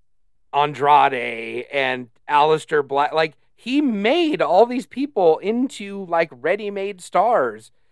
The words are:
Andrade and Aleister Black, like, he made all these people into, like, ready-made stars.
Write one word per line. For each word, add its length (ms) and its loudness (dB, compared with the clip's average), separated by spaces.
Andrade 1200 0
and 360 -4
Aleister 580 2
Black, 260 -2
like, 240 -2
he 260 -4
made 600 0
all 240 4
these 200 -4
people 520 2
into, 680 -6
like, 260 -2
ready-made 680 -6
stars. 680 0